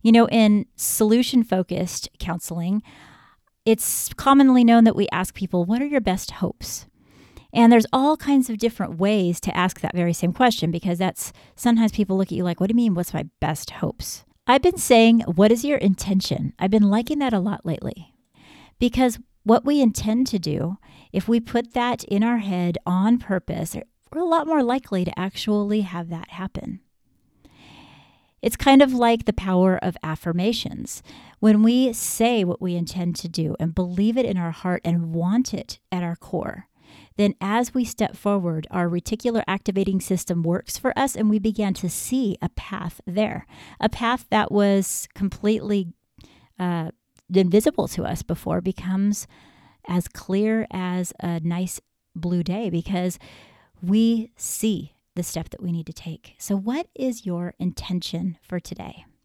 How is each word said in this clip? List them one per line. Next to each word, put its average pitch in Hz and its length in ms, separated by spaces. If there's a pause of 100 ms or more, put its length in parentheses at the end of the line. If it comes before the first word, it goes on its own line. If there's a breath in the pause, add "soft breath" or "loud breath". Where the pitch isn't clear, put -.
You 226 100
know, 233 160
in 214 380 (100)
solution-focused 220 1400
counseling, 175 640 (800 soft breath)
it's - 480
commonly 269 520
known 233 200
that 220 120
we 202 140
ask 185 220
people, 180 320
"What 226 160
are 285 60
your 285 160
best 190 300
hopes?" - 520 (720 soft breath)
And 233 140
there's 226 220
all 269 240
kinds 269 340
of 214 80
different 208 400
ways 190 440
to - 140
ask 180 240
that - 140
very 175 180
same 175 200
question 220 400
because 175 260
that's, - 340 (220 soft breath)
sometimes 226 380
people 190 240
look 190 100
at - 100
you 180 60
like, 175 160
"What 190 80
do 214 60
you 233 40
mean, 226 180
what's 175 200
my 147 120 (140)
best 151 300
hopes?" - 540 (240)
I've 269 140
been 359 140
saying, 226 440
"What 202 320
is 240 120
your 285 140
intention?" - 800
I've 196 140
been 208 180
liking 240 300
that 254 120
a 202 60
lot 190 260
lately - 480 (680 soft breath)
because 240 400 (240)
what 220 200
we 285 160
intend 233 480
to 202 120
do, 156 380 (340 soft breath)
if 196 160
we 233 100
put 233 360
that 240 300
in 202 200
our 233 140
head 180 380 (100)
on 196 320
purpose, 175 580 (360)
we're 320 80
a 359 40
lot 330 240
more 302 160
likely 233 400
to 170 120
actually 208 680
have 175 260
that 165 220
happen. 185 500 (1600 soft breath)
It's - 140
kind 269 260
of 262 100
like 233 340
the 214 60
power 185 480
of 175 220
affirmations. 175 1000 (340 loud breath)
When 214 240
we 240 300
say 233 500
what 175 180
we 180 140
intend 175 420
to 175 120
do 160 320
and 160 160
believe 196 420
it 254 80
in 196 120
our 170 120
heart 180 340
and 170 300
want 190 400
it - 240 (140)
at 180 100
our 170 140
core, - 500 (500 soft breath)
then 202 240
as 220 320
we 247 120
step - 300
forward, 175 560
our 175 180
reticular 220 600
activating 190 520
system 175 420
works 170 340
for - 220
us 269 180
and 214 140
we 214 80
begin 208 360
to 185 140
see 254 540
a 170 80
path - 560
there. 196 400 (340 loud breath)
A 220 80
path 240 420
that 214 220
was 202 600
completely, 202 800 (680 soft breath)
uh, 175 320 (420)
invisible 190 560
to - 160
us - 180
before - 380
becomes 190 680 (600 soft breath)
as 175 200
clear 214 600
as 180 500
a 170 200
nice 170 400 (340)
blue 175 280
day 196 260
because 180 500 (640 soft breath)
we 220 560
see - 560 (220)
the 175 80
step - 280
that - 120
we 175 100
need 165 140
to 165 60
take. - 460
So - 180
what 240 380
is 254 300
your 175 340
intention 180 840
for 180 160
today? - 460 (200)